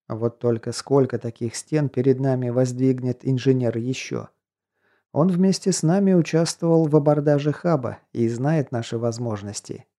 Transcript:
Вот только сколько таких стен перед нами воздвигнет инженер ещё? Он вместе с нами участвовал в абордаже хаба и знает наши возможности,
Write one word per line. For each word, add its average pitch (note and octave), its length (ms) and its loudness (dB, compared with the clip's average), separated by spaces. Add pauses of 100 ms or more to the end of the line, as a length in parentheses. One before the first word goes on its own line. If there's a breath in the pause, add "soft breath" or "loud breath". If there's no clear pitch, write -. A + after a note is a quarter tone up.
Вот A#2 320 -4
только A#2 320 -2
сколько B2+ 480 0
таких A#2 360 -8
стен D3+ 340 -2
перед B2+ 300 2
нами B2+ 300 -2
воздвигнет B2+ 760 0
инженер B2+ 540 0
ещё? A#2 520 -6 (800)
Он D#3+ 180 2
вместе F#3 420 2
с - 120 -2
нами F#3+ 300 4
участвовал E3 760 2
в D3 80 2
абордаже D3 560 2
хаба C#3+ 460 -2 (160)
и A#2 160 0
знает C3+ 420 -2
наши A#2 260 -6
возможности, A2+ 880 -6 (140)